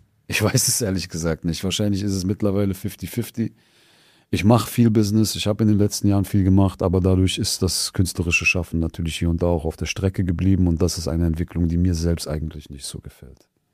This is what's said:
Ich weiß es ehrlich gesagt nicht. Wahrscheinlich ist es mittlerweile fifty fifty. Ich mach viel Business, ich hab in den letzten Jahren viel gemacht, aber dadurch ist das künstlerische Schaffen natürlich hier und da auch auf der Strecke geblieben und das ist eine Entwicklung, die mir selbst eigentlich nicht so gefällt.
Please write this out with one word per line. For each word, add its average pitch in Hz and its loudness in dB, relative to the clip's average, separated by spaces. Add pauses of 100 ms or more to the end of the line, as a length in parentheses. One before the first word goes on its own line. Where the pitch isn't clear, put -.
(280)
Ich - -4
weiß 110 2
es - -2
ehrlich 95 -2
gesagt 82 -4
nicht. 82 -4
Wahrscheinlich 98 -2
ist 101 -2
es 92 -2
mittlerweile 101 0
fifty - -10
fifty. 113 -6 (800)
Ich 90 0
mach 113 4
viel 117 2
Business, 107 2
ich 95 -4
hab 107 0
in 110 4
den 104 4
letzten 104 0
Jahren 101 2
viel 98 2
gemacht, 95 4
aber 92 2
dadurch 92 2
ist - -4
das - -2
künstlerische 87 -2
Schaffen 85 -2
natürlich 82 -4
hier 87 0
und 85 0
da 87 2
auch 85 2
auf 80 -4
der 80 -6
Strecke 95 -2
geblieben 90 2
und 82 2
das 87 0
ist 82 -6
eine 82 0
Entwicklung, 85 -2
die 85 0
mir 90 2
selbst 85 -2
eigentlich 76 -8
nicht 69 -14
so - -12
gefällt. - -20 (260)